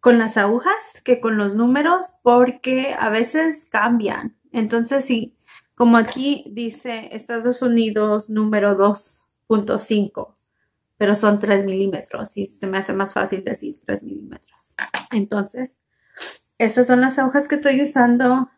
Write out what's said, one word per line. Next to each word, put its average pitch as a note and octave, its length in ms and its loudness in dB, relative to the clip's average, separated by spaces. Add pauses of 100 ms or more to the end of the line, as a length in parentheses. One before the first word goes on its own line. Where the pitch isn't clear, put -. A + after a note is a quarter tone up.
con A#3+ 180 6
las A3 180 -2
agujas A3+ 380 0 (300)
que B3 160 2
con A3 160 -2
los G3+ 180 -2
números, D4 680 0
porque B3+ 760 2
a A3+ 100 -2
veces D#4 580 -2
cambian. A3 720 -2 (140)
Entonces, A#3 540 -2
sí, A#3 320 -4 (400)
como A#3 200 6
aquí C4+ 540 0
dice A3+ 640 -10
Estados A#3 480 -4
Unidos G#3+ 680 2
número G#3+ 460 2
dos G3+ 540 0 (180)
punto G#3+ 320 0
cinco, - 580 -4 (600)
pero G#3 160 2
son G#3 240 2
tres G3+ 260 0
milímetros F#3+ 720 -4
y G3+ 100 -8
se - 200 -12
me F#3+ 120 -4
hace G3 140 -6
más G3 200 -4
fácil G3 320 -4
decir - 400 -10
tres G3+ 180 -6
milímetros. - 720 -20 (380)
Entonces, G#3 680 -6 (800)
esas A3+ 280 2
son B3 140 4
las C4 180 2
agujas C#4 300 0
que D4 80 0
estoy C#4+ 260 2
usando. B3+ 760 2